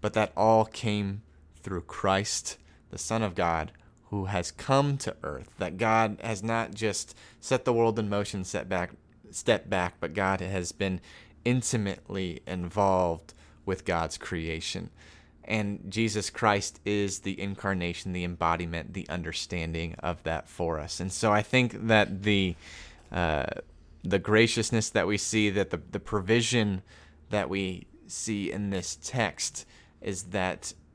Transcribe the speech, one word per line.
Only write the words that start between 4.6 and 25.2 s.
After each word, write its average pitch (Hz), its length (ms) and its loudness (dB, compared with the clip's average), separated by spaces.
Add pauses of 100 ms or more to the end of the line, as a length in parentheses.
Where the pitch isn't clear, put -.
to - 240 -6
earth, 69 340 -8
that 90 220 -4
God 110 440 2
has 104 200 -4
not 113 320 -2
just 110 420 -4 (240)
set 131 240 0
the 127 80 2
world 113 260 4
in 107 120 -2
motion, 101 340 -2
set - 240 -4
back, 90 220 0 (400)
step - 400 0
back, 90 280 0
but 80 140 -4
God 95 300 0
has 92 300 -4
been 95 280 -2 (460)
intimately 101 1000 -2
involved 90 840 2 (320)
with 95 220 -4
God's 82 320 0
creation. 82 720 -6 (600)
And 101 400 -2
Jesus 107 380 0
Christ 104 560 0
is 101 360 0
the 95 200 -6
incarnation, 95 720 -2
the 90 100 -2
embodiment, 85 680 -2
the 95 160 -8
understanding 82 880 -4
of 87 260 -4
that 80 220 -4
for 82 320 -4
us. 76 220 -8
And 92 100 -4
so 107 220 2
I 104 80 6
think 113 460 2
that 101 360 4
the, 98 320 4 (560)
uh, 80 360 0 (580)
the 95 140 2
graciousness 110 720 4
that 90 160 2
we 104 100 2
see, 107 320 2